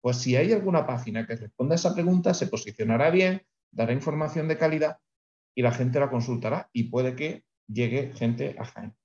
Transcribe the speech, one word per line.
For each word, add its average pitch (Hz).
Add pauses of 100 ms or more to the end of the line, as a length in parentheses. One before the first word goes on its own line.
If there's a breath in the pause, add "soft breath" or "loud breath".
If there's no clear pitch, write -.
Pues 123
si 127
hay 170
alguna 190
página 113
que 113
responda 127
a -
esa 170
pregunta, 180
se -
posicionará 113
bien, 185 (240)
dará 113
información 151
de 160
calidad 156 (560)
y 123
la 120
gente 127
la 139
consultará 120
y 117
puede 127
que 147 (240)
llegue 120
gente 120
a 113
Jaén. -